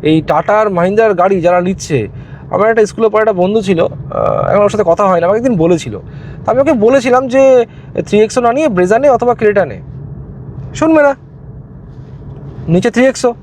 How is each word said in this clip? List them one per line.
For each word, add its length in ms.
এই 200
টাটা 380
আর 80
Mahindra-র 460
গাড়ি 280
যারা 200
নিচ্ছে, 460
আমার 180
একটা 160
স্কুলে 240
পড়া 120
একটা 120
বন্ধু 280
ছিল, 200
আহ, 640
এখন 160
ওর 60
সাথে 160
কথা 220
হয় 120
না, 80
আমাকে 100
একদিন 180
বলেছিল। 440
তা 60
আমি 100
ওকে 120
বলেছিলাম 540
যে, 380
"থ্রি 140
এক্সও 220
না 120
নিয়ে 140
Brezza 300
নে 120
অথবা 240
Creta 320
নে।" 160
শুনবে 280
না, 140
নিচে 240
থ্রি 140
এক্সও। 380